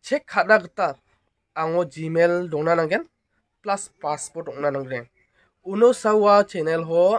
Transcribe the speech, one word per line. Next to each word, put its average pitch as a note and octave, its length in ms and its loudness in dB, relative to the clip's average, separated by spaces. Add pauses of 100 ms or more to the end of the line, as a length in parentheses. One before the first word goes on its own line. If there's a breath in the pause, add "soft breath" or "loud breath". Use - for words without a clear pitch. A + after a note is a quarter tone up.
check - 240 -4
kada G3+ 320 2
gata F3 320 -6 (640)
ango E3 240 -2
Gmail E3 720 -2
dong D3+ 160 -2
na E3+ 80 4
nangen E3+ 320 -2 (560)
plus G3 320 -6
password D3+ 560 -8
dong C#3 80 -10
na D3 80 0
nangre. C3 400 -8 (560)
Uno G#3+ 240 4
sawa G#3 560 4
channel E3 400 -4
ho F3 340 2